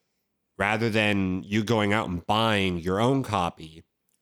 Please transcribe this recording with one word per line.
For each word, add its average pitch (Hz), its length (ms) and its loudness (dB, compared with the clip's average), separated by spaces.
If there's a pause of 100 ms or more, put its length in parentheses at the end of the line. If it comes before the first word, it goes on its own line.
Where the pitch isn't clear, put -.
(600)
rather 110 300 0
than 101 540 2
you 104 200 -2
going 104 300 2
out 87 160 -2
and 87 160 -6
buying 104 540 0
your 92 200 -2
own 131 220 2
copy, 82 600 -6 (380)